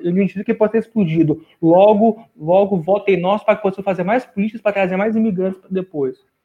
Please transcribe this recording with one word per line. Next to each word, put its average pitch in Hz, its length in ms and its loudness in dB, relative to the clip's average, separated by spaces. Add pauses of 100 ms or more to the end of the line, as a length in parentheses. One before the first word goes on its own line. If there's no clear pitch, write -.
eu 175 80 -2
não 190 100 0
entendo 196 220 -4
que 226 100 -2
possa 214 180 0
ter 226 60 0
explodido. 160 640 0 (160)
Logo, 208 640 4 (140)
logo 190 380 0
votem 190 440 0
nós 196 220 -2
pra 208 140 0
que - 60 -10
possam 196 200 -4
fazer 180 220 -4
mais 240 200 -2
políticas, 214 380 -6
pra 208 100 0
trazer 190 240 -2
mais 220 200 -2
imigrantes 185 520 -2
depois." 160 480 -6 (280)